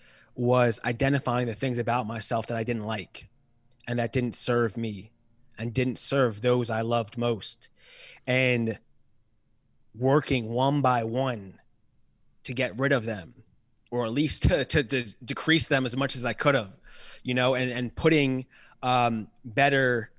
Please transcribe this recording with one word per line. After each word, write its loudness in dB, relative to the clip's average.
was 2
identifying 0
the -4
things -4
about 0
myself -4
that -4
I -4
didn't -4
like -8
and -2
that 0
didn't 0
serve 0
me -6
and -6
didn't 0
serve 0
those 2
I 0
loved -2
most, -2
and 0
working 0
one 2
by 2
one -4
to -8
get -2
rid 2
of 2
them, -8
or -2
at -4
least 2
<laughs> 4
to, 4
to, 2
to -2
decrease 0
them 2
as -4
much -2
as -6
I -2
could 2
have, -2
you -2
know, 2
and, -2
and -6
putting, 2
um, 2
better 2